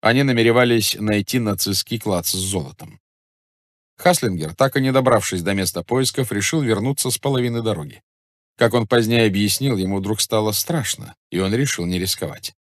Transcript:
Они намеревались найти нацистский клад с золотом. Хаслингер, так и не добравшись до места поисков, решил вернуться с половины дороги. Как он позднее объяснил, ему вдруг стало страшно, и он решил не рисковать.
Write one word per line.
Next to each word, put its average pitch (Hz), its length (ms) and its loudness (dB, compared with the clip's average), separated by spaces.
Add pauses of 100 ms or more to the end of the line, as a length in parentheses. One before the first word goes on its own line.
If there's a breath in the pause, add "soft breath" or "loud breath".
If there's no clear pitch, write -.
Они 120 220 2
намеревались 117 760 2
найти 107 400 -2
нацистский 101 600 -4
клад 92 280 -2
с - 60 -4
золотом. 92 680 -8 (960)
Хаслингер, 92 580 0
так 135 220 2
и 143 40 2
не 131 120 0
добравшись 120 500 2
до 98 120 0
места 90 300 -4
поисков, 127 480 -2
решил 101 280 0
вернуться 123 500 0
с - 80 -4
половины 123 440 -2
дороги. 82 400 -4 (540)
Как 117 180 4
он 117 120 2
позднее 117 400 4
объяснил, 101 500 0
ему 95 220 -2
вдруг 101 220 -2
стало 107 320 0
страшно, - 640 -4 (160)
и 85 80 -4
он 95 160 0
решил 123 320 -2
не 90 120 -2
рисковать. - 560 -6 (120)